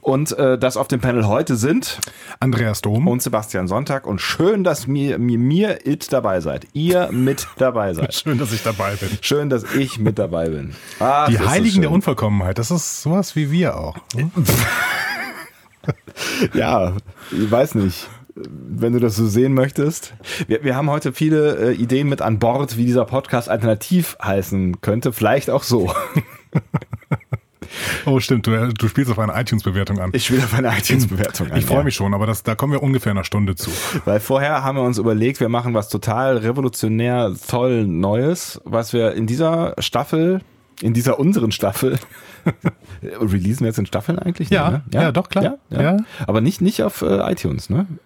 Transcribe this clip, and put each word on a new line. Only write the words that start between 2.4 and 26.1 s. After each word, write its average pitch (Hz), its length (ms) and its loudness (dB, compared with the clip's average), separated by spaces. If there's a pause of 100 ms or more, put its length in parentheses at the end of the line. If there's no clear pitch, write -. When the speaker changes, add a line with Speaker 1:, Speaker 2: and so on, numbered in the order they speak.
Speaker 2:
Dom 110 260 2
Speaker 1:
und 123 140 2
Sebastian 107 460 -2
Sonntag 135 400 -2
und 101 140 -4
schön, 196 420 2
dass 156 240 0
mir, 139 300 0
mir, 117 220 2
mir 165 480 2
it - 260 -2
dabei 107 260 2
seid, 76 340 -6
ihr 175 380 2
mit 127 360 0 (100)
dabei 113 360 2
seid. 80 140 -2
Speaker 2:
<laughs> - 60 -6 (140)
Schön, 139 100 0
dass 117 160 -2
ich 107 100 -4
dabei 101 320 -2
bin. 95 140 -6 (120)
Speaker 1:
Schön, 147 280 0
dass 123 140 0 (120)
ich 135 240 -2
mit 104 180 2
dabei 82 320 -2
bin. 71 240 -6 (260)
Ach, 143 280 2
Speaker 2:
Die 117 60 6
Speaker 1:
ist 110 80 2
das - 80 2
Speaker 2:
Heiligen 196 320 4
der 151 80 4
Speaker 1:
schön. 165 60 2
Speaker 2:
Unvollkommenheit, 104 600 2
das 113 140 -2
ist - 300 -4
sowas 175 340 0
wie 147 160 0
wir 165 260 2
auch, - 200 -8 (180)
ne? 147 200 0
Speaker 1:
<laughs> 175 60 2 (2000)
Ja, 92 400 2 (380)
ich 104 180 0
weiß 127 260 4
nicht, 98 340 0 (260)
wenn 110 580 -4
du 120 60 4
das 113 160 2
so 113 120 4
sehen 123 260 4
möchtest. 139 600 0 (340)
Wir, 113 160 0
wir 131 120 0
haben 147 140 0
heute 147 240 -2
viele, 147 580 2
äh, - 20 2
Ideen 127 360 2
mit 139 120 -2
an 107 180 2
Bord, 120 380 2
wie 120 80 2
dieser 123 200 4
Podcast 127 440 -2
alternativ 113 760 0
heißen 95 580 0
könnte. 113 320 0
Vielleicht 117 360 2
auch 139 140 0
so. 107 340 2
<laughs> - 40 -2 (2000)